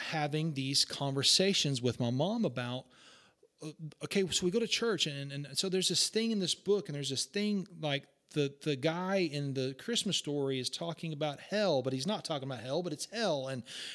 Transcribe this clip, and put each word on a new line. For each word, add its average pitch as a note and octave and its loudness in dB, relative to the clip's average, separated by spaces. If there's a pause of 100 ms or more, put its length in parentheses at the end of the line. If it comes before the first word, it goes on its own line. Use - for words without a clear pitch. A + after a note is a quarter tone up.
(100)
having D#3 0
these C3+ 2
conversations C#3 2
with A#2+ 2
my A#2+ 2
mom F#3+ 0
about, B2 -4 (760)
uh, D#3 -8 (360)
okay, F#3+ 2
so - 0
we F3+ 2
go G3+ 2
to A3+ 2
church, G#3+ 0
and, C#3 -6
and C#3+ -6 (100)
so G3 0
there's F3+ 2
this - 4
thing A3+ 2
in G#3+ 0
this F3 0
book, G3+ 0
and D3+ -6
there's C#3+ -4
this C3 -2
thing, G3+ 0 (140)
like, C#3+ 0 (300)
the, C#3+ 2 (120)
the D3 0
guy F3 2
in C#3+ -2
the C3+ -2
Christmas A3 0
story C#3 0
is B2+ -2
talking E3 -6
about C#3+ -2
hell, F#3+ 2
but C3 0
he's C3 -2
not G3+ -2
talking C#3 -4
about C3 -6
hell, C#3 -2
but E3+ -4
it's - -6
hell, D#3+ 0
and, C3 -4 (320)